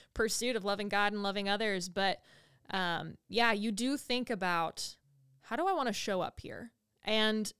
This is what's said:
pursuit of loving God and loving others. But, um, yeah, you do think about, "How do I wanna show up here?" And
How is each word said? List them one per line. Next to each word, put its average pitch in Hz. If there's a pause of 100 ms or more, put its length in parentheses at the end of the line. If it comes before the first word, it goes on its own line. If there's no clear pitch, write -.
(140)
pursuit 233
of 202
loving 202
God 202
and 208
loving 196
others. 202
But, 190 (480)
um, 170 (100)
yeah, 226
you 208
do 254
think 247
about, 180 (460)
"How -
do 339
I 392
wanna 262
show 190
up -
here?" - (320)
And 214